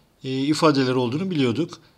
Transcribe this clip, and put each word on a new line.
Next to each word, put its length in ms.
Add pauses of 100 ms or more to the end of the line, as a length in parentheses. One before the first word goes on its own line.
(240)
e, 140
ifadeler 560
olduğunu 360
biliyorduk. 480 (200)